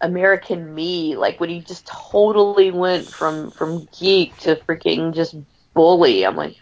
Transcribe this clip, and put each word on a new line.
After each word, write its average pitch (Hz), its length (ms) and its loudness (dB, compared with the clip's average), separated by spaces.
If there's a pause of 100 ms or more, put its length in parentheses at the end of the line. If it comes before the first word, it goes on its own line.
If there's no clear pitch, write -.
American 180 720 -2
Me, 160 400 -4
like, - 240 -4
when 170 100 -4
he 170 120 -10
just - 260 -20
totally 202 840 2
went 180 360 -2
from, 156 440 -8
from 160 360 -8 (100)
geek 185 420 0
to 160 160 0 (120)
freaking 165 460 -4
just 160 220 -4 (380)
bully. 160 520 4
I'm 98 100 0
like, - 260 -8